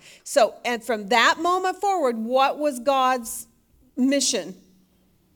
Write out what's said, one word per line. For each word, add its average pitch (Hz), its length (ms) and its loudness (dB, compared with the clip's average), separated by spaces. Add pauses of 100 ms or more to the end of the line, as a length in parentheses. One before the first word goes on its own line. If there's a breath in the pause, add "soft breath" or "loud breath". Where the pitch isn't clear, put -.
(240 loud breath)
So, - 320 2 (100)
and 233 180 -4
from 214 260 -6
that 254 300 4
moment 370 400 -2
forward, 339 380 0
what 247 400 0
was 285 220 -2
God's 254 680 -2 (480)
mission? 262 600 0 (800)